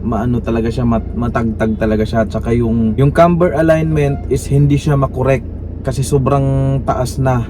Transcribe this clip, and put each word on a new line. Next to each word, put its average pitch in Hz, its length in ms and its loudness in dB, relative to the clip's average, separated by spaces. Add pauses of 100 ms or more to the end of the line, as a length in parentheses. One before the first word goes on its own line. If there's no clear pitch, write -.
Maano 117 400 -2
talaga 113 240 -2
siya, 117 160 -2
mat-, 117 320 0
matagtag 113 640 -2
talaga 107 240 0
siya. 110 240 0
Tsaka 113 240 -4
yung, 113 480 2
yung 143 140 4
camber 170 420 4
alignment 160 720 0
is 127 240 -2
hindi 143 240 4
siya 143 240 0
makorek 131 460 0 (400)
kasi 131 180 -2
sobrang 135 800 0
taas 123 380 -2
na. 127 280 0